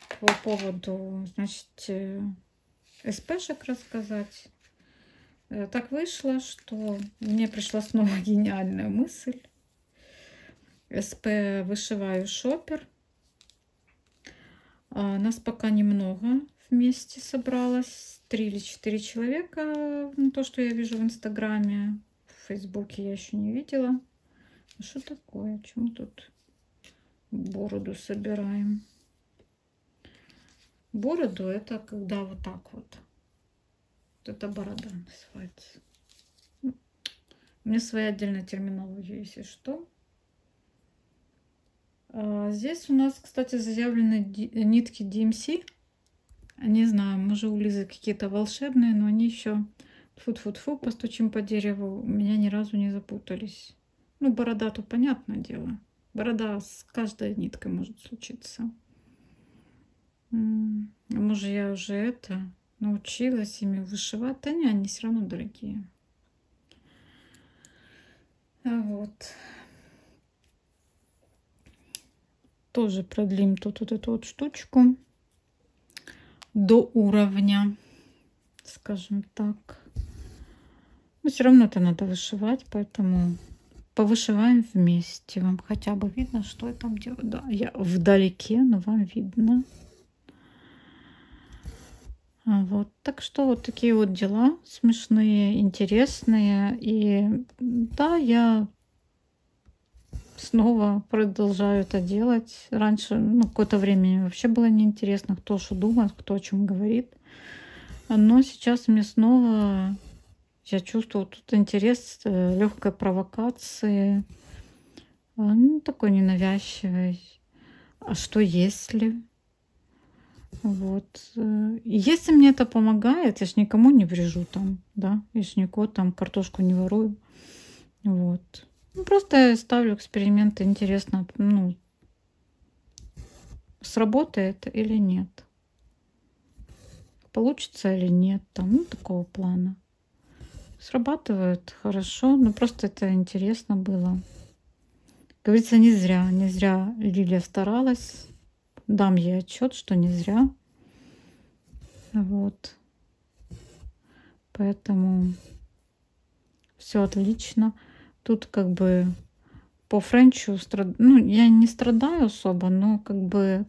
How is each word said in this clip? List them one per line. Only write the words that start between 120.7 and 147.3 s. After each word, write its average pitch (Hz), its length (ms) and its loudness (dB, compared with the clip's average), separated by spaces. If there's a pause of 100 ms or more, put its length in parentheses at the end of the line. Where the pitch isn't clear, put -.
э, 214 480 -2
если 233 480 2
мне 285 160 12
это 269 160 6
помогает, 226 760 2
я 190 40 0
ж - 100 -4
никому 220 340 8
не 233 160 8
врежу 175 440 -2
там, 190 280 -4 (160)
да, 202 280 0 (120)
я 220 80 0
ж - 140 -6
никого 196 300 0
там 185 260 0
картошку 185 500 -4
не 185 120 4
ворую. 208 400 0 (920)
Вот. 180 600 -2 (260)
Ну, 370 120 -8
просто 392 320 2 (140)
я 226 60 4
ставлю 233 380 0
эксперименты, 208 720 0
интересно, 196 600 0 (120)
ну, 196 400 2 (2000)
сработает 214 920 -2
или 220 240 -2
нет. 185 460 -2 (1900)
Получится 226 640 -2
или 180 120 0
нет, 185 340 2 (100)
там, 190 200 -2
ну, 320 120 4
такого 180 380 -8
плана. 185 540 -4 (1040)
Срабатывает 220 1000 -4
хорошо, 202 560 0
но 240 160 6
просто 233 360 -2
это 196 240 -2
интересно 196 640 -2
было. 185 440 -2 (1200)
Говорится, 226 340 6
не 226 160 10
зря, 185 380 4
не 190 160 2
зря 190 500 0
Лилия 190 420 2